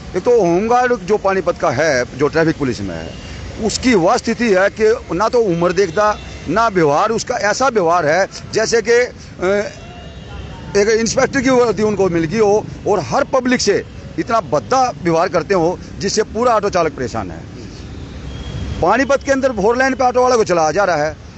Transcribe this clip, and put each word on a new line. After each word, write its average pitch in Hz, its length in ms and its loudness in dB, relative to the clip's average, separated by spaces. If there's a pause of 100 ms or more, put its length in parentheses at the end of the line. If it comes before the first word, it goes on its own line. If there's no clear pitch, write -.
(180)
एक 185 60 -4
तो 247 160 4
होमगार्ड 226 640 2
जो 196 160 0
पानीपत 190 400 0
का 170 140 0
है, 131 340 2 (120)
जो 143 100 2
traffic 156 300 2
police 120 240 -2
में 90 140 -6
है, 80 180 -10 (520)
उसकी 233 300 2
वह 190 220 4
स्थिति 233 360 0
है 185 160 4
कि - 460 0
ना 214 140 0
तो 240 120 2
उम्र 175 320 2
देखता, 202 440 2 (320)
ना 226 200 2
व्यवहार, 170 420 2
उसका 233 260 -4 (120)
ऐसा 254 180 2
व्यवहार 175 380 2
है 170 220 2 (260)
जैसे 220 280 0
कि, 220 100 0
अ, 240 560 0 (1300)
एक 208 120 4
inspector 226 520 0
की 254 80 2
वर्दी 240 340 4
उनको 196 260 2
मिल 170 140 0
गई 170 160 -2
हो 208 260 4 (220)
और 185 160 2
हर 214 200 0
public 254 380 0
से 170 220 2 (360)
इतना 226 220 0
भद्दा 151 420 0 (200)
व्यवहार 170 260 2
करते 156 240 0
हो 170 240 2 (220)
जिससे 202 260 0
पूरा 226 300 2
auto 202 140 0
चालक 165 260 0
परेशान 110 360 -6
है। 80 100 -14 (1400)
पानीपत 240 420 2
के 226 80 0
अंदर 262 220 0
फोर 220 240 2
लेन 262 180 2
पे 262 80 -2
auto 247 200 2
वाला 247 120 4
को 214 80 4
चलाया 160 280 2
जा 196 120 2
रहा 165 220 2
है, 151 100 -6 (220)